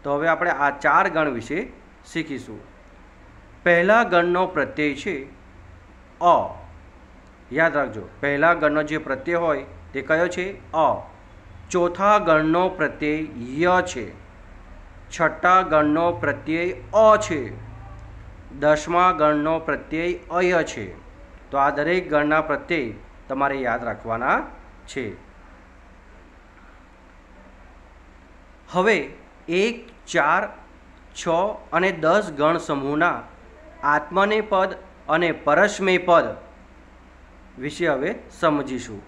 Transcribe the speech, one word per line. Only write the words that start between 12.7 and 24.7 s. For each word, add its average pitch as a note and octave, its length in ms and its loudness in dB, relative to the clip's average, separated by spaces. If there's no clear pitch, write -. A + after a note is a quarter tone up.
ય F3+ 220 4
છે. G#2+ 320 -8
છઠ્ઠા F3 520 2
ગણનો D#3 500 2
પ્રત્યય E3 640 -4
અ G#3+ 240 8
છે. C#3 360 -4
દસમા D#3+ 520 2
ગણનો D3+ 480 0
પ્રત્યય D#3+ 600 -4
અય F3 320 2
છે. G2+ 300 -10
તો C#3 80 -4
આ C#3 120 4
દરેક D3+ 400 -2
ગણના D3+ 320 2
પ્રત્યય C#3 520 -4
તમારે C#3 280 -2
યાદ A#2+ 280 -2
રાખવાના A#2 600 -2